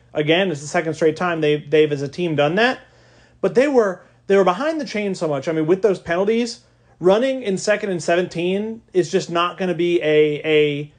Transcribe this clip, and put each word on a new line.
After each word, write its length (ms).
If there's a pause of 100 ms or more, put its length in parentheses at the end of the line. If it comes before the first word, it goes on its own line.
(140)
Again, 360
it's 120
the 40
second 280
straight 220
time 260
they, 160
they've 340
as 100
a 60
team 260
done 200
that. 260 (640)
But 120
they 140
were, 340 (240)
they 100
were 80
behind 360
the 60
chain 280
so 140
much. 180
I 60
mean, 140
with 160
those 160
penalties, 640 (360)
running 440
in 160
second 320
and 120
seventeen 800 (140)
is 180
just 180
not 280
gonna 160
be 260
a, 440
a 540